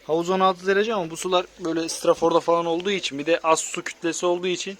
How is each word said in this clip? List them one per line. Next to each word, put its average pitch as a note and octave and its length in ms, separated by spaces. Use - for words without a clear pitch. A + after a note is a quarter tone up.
havuz E3+ 180
on F#3+ 100
altı F#3 280
derece G3+ 260
ama F3+ 160
bu E3 80
sular F#3 280
böyle E3 300
straforda E3 500
falan E3+ 260
olduğu F3 260
için E3+ 280
bir D3 60
de E3 180
az D#3+ 160
su - 240
kütlesi - 420
olduğu F3 220
için F#3 320